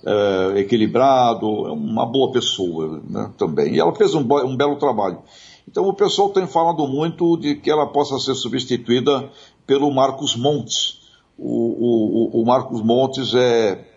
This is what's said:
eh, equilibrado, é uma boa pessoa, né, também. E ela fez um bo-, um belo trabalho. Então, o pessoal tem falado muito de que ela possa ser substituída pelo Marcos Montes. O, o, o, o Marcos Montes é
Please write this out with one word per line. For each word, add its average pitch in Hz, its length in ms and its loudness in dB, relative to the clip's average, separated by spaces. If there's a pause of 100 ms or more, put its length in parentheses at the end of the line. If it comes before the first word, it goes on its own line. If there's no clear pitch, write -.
eh, 98 540 2
equilibrado, 113 880 2 (180)
é - 60 -8
uma 110 340 -4
boa 131 260 0
pessoa, 80 800 -4
né, - 300 -8
também. 73 340 0
E 73 60 2
ela 165 160 4
fez - 180 2
um 156 80 0
bo-, 131 240 2
um 127 100 -4
belo 143 200 0
trabalho. 107 420 -2 (500)
Então, 180 200 -2
o 190 80 0
pessoal 196 340 2
tem 196 160 0
falado 165 420 0
muito 165 500 0
de 143 180 -2
que 147 160 -2
ela 151 160 2
possa 139 320 -2
ser 131 160 -2
substituída 123 960 0 (340)
pelo 139 240 2
Marcos 135 460 0
Montes. 131 640 -4 (400)
O, 123 100 -8
o, 117 880 0
o, 117 60 2
o - 20 2
Marcos 123 380 0
Montes 127 500 0
é 117 500 2 (120)